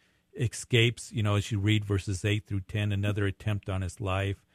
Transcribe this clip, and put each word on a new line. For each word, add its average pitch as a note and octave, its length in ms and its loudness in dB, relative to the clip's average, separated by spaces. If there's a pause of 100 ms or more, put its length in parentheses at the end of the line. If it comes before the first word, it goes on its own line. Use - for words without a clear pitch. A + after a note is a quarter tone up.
(380)
escapes, - 720 2
you G#2+ 140 0
know, G#2 100 4
as G2+ 160 0
you G#2+ 80 0
read G#2 260 4
verses G2 400 -2
eight G#2 220 0
through G2 140 -4
ten, G#2 320 -2
another G2+ 340 0
attempt G2+ 420 -4
on F#2+ 140 -2
his F2+ 180 -8
life. G2 360 -2 (180)